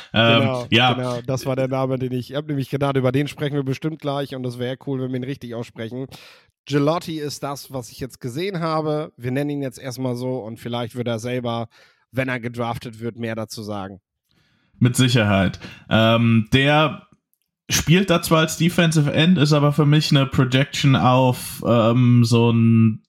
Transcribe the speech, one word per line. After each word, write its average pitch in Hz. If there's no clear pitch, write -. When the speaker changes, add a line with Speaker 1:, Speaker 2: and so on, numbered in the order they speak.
Speaker 1:
Ähm, 113
Speaker 2:
Genau, 120
Speaker 1:
ja. 123
Speaker 2:
genau, 123
das 131
war 131
der 131
Name, 131
den 123
ich, 123
ich 131
hab 151
nämlich 139
gedacht, 139
über 127
den 139
sprechen 143
wir 143
bestimmt 143
gleich 143
und 127
das 123
wär 123
cool, 135
wenn 127
wir 127
ihn 123
richtig 123
aussprechen. 120
Gilotti 156
ist 147
das, 139
was 127
ich -
jetzt 131
gesehen 170
habe. 156
Wir 123
nennen 143
ihn 143
jetzt 131
erstmal 127
so 127
und 110
vielleicht 120
wird 120
er 117
selber, 120
wenn 131
er 127
gedraftet 117
wird, 117
mehr 113
dazu 110
sagen. 101
Speaker 1:
Mit 123
Sicherheit. 107
Ähm, 113
der 143
spielt 180
da 170
zwar 170
als 160
Defensive 160
End, 175
ist 151
aber 147
für 147
mich 151
eine 139
Projection 135
auf, 127
ähm, 120
so 117
ein 113